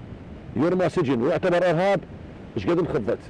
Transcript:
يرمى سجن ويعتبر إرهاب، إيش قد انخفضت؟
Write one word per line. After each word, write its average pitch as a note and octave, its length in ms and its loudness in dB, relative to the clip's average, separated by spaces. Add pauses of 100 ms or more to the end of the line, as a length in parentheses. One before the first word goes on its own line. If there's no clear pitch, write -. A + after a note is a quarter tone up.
(560)
يرمى F3 340 2
سجن C3+ 320 2
ويعتبر F3 360 2
إرهاب، F3+ 420 4 (580)
إيش F#2+ 100 -4
قد E3+ 120 4
انخفضت؟ A#2+ 400 0 (100)